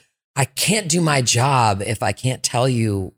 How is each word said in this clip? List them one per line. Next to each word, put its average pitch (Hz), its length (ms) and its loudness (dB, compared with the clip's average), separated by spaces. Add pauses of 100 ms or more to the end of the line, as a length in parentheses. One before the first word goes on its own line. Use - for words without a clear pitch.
(340)
I 135 120 0
can't 196 420 -2
do 170 140 2
my 143 180 2
job 120 640 2
if 107 200 -4
I 107 100 0
can't 127 300 -4
tell 127 260 0
you 107 500 -2